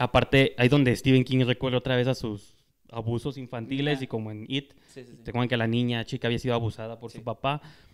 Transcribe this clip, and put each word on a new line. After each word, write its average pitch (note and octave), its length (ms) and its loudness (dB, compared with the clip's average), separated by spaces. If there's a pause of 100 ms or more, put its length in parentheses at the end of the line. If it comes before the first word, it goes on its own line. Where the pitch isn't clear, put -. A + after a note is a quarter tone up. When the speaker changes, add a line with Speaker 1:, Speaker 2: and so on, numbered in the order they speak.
Speaker 1:
aparte, B2+ 560 4
ahí B2 120 4
donde B2+ 260 4
Stephen C3 300 4
King C3 200 2
recuerda B2+ 340 -2
otra B2+ 180 0
vez B2 100 2
a B2+ 80 0
sus G#2 400 -10 (340)
abusos A#2 480 -6
infantiles C3+ 640 -4
Speaker 2:
Ya. C3 60 -6
Speaker 1:
y - 20 -10
como A2 240 -6
en G#2+ 160 -12
It, C#3 240 -6 (160)
Speaker 2:
Sí, C3 160 -20
sí, A#2+ 80 -20
sí. A#2 140 -20
Speaker 1:
te A#2+ 80 -8
cuentan B2 160 0
que B2 80 0
la A2+ 100 0
niña A#2+ 380 0
chica A#2+ 240 -4
había A#2 100 -2
sido B2 140 -2
abusada A2+ 480 -4
por A#2 100 -16
Speaker 2:
Sí. A#2 60 -18
Speaker 1:
su A2+ 80 -16
papá. C3+ 360 -4 (320)